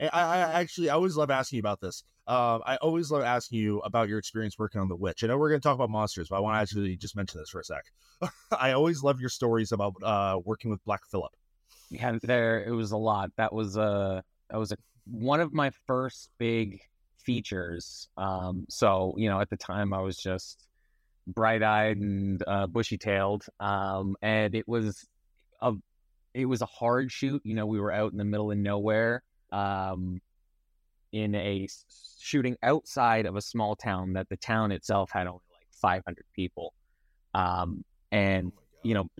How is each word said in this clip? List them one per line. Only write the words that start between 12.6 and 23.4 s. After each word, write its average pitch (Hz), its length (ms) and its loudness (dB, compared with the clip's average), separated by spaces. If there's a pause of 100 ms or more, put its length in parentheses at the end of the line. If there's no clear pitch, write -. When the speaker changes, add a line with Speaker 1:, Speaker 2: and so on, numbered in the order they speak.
Speaker 2:
it 107 100 -4
was 113 200 -2
a 107 60 0
lot. 104 400 0
That 110 160 0
was, 107 240 -2
uh, 101 420 2 (300)
that 110 80 -4
was 107 160 -2
a, 101 40 -4 (280)
one 123 360 0
of 160 100 0
my 143 180 2 (160)
first 131 520 -2
big 113 420 0 (380)
features. 90 1000 -4
Um, 92 540 -4
so, 95 480 2
you 110 100 0
know, 98 140 2
at 104 80 -2
the 98 80 -6
time 98 360 -2
I 95 60 -2
was 95 160 -4
just - 500 -6 (640)
bright-eyed 110 680 4
and, 98 500 0
uh, 98 200 0
bushy-tailed. 101 760 0 (160)